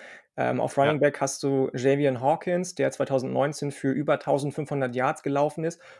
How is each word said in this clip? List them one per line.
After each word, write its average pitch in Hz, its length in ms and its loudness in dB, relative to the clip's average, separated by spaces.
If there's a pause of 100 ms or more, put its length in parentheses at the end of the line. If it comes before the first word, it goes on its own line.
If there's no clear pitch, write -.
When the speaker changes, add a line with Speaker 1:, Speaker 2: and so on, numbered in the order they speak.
(360)
Speaker 1:
Ähm, 127 240 0
auf 123 160 -2
Speaker 2:
Ja. 139 80 4
Speaker 1:
Running 147 160 4
Back 143 220 2
hast - 220 -4
du 135 300 2
Javian 135 460 2
Hawkins, 175 560 0
der 135 160 0
zweitausendneunzehn 135 800 0
für 139 200 -2
über 147 280 0
tausendfünfhundert 143 760 -2
Yards 127 300 0
gelaufen 147 400 0
ist 170 160 -4 (200)